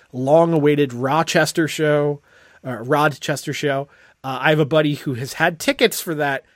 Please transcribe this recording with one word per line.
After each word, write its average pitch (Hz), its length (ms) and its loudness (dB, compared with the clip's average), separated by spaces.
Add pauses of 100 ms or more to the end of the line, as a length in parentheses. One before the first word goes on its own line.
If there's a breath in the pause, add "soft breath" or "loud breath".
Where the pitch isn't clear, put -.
(120 loud breath)
long-awaited 147 800 4
Rochester 151 760 0
show, 147 540 0 (440 soft breath)
uh, 123 120 -8
Rochester 147 760 -2
show. 139 340 -4 (380 soft breath)
Uh, 131 160 -6
I 143 100 4
have 156 80 4
a 156 80 4
buddy 151 300 0
who 139 180 -6
has 123 200 -8
had 165 260 -2
tickets - 400 0
for 165 160 -6
that 143 280 -4 (120)